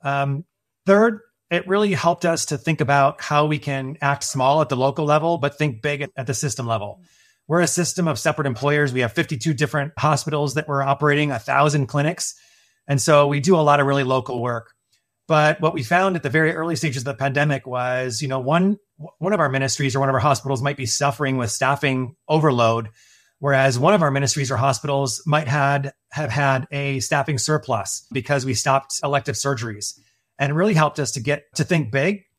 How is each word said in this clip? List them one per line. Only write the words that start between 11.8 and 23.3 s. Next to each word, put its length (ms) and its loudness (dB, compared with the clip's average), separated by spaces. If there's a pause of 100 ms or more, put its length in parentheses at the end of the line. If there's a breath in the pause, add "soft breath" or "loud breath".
clinics. 480 -4 (520 soft breath)
And 140 0
so 260 6
we 120 0
do 160 4
a 60 4
lot 180 6
of 80 4
really 160 2
local 380 -2
work. 320 -6 (540)
But 320 4
what 140 0
we 80 -6
found 340 2
at 60 -4
the 80 -2
very 240 2
early 220 -4
stages 260 -4
of 40 -8
the 100 -4
pandemic 500 0
was, 560 -4
you 60 -6
know, 120 -2
one, 380 2 (400)
one 160 -2
of 60 0
our 100 2
ministries 460 -2
or 40 0
one 100 2
of 40 2
our 80 2
hospitals 400 0
might 160 -4
be 80 -8
suffering 520 -2
with 120 -2
staffing 680 0 (120)
overload, 640 2 (500 soft breath)